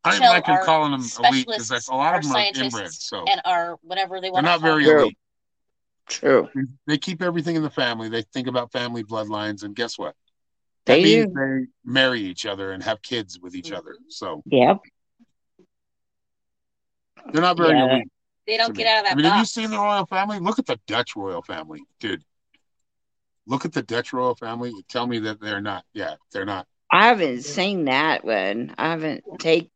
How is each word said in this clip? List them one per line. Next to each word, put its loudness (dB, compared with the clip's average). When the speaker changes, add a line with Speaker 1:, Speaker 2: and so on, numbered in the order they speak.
Speaker 1:
I 4
don't 2
Speaker 2:
tell 8
Speaker 1:
like 4
them 4
Speaker 2:
our 2
Speaker 1:
calling 4
them -2
elite, 2
'cause -6
that's, -4
Speaker 2:
specialists, -14
Speaker 1:
a -4
lot 2
of 0
Speaker 2:
our 0
Speaker 1:
them -2
are 0
Speaker 2:
scientists, 0
Speaker 1:
inbred, -8
so -10
Speaker 2:
and 2
our -2
whatever -4
they -6
Speaker 1:
they're -6
Speaker 2:
wanna 2
Speaker 1:
not 2
Speaker 2:
call 2
Speaker 1:
very 4
Speaker 2:
them. 8
Speaker 3:
True. 8
Speaker 1:
elite. 0
Speaker 3:
True. 2
Speaker 1:
They 0
keep -6
everything -2
in 0
the -2
family. -4
They -4
think -8
about -4
family -6
bloodlines, -6
and -12
guess -6
what? -10
That 8
Speaker 3:
They 6
Speaker 1:
means 6
Speaker 3:
do. -8
Speaker 1:
they -2
marry 2
each -8
other -6
and -10
have -4
kids -8
with -16
each -12
Speaker 2:
Mm-hmm. -10
Speaker 1:
other. -14
So -10
Speaker 3:
Yep. 4
Speaker 1:
they're 2
not 4
very 6
Speaker 3:
Yeah. 6
Speaker 1:
elite -2
Speaker 2:
They -2
don't 2
Speaker 1:
to -8
Speaker 2:
get -4
Speaker 1:
me. 4
Speaker 2:
out 4
of -2
that 2
Speaker 1:
I 0
mean, 2
have 6
you 4
Speaker 2:
box. 0
Speaker 1:
seen -4
the -4
royal 0
family? -4
Look -2
at -2
the -6
Dutch -4
royal -8
family, -12
dude. -8
Look -4
at -6
the -4
Dutch -6
royal -2
family -10
and -18
tell -4
me -4
that -8
they're -6
not. -8
Yeah, -8
they're -8
not. -8
Speaker 3:
I 6
haven't 2
Speaker 2:
Yeah. -10
Speaker 3:
seen -4
that 0
one. -2
I -2
haven't -6
take, 0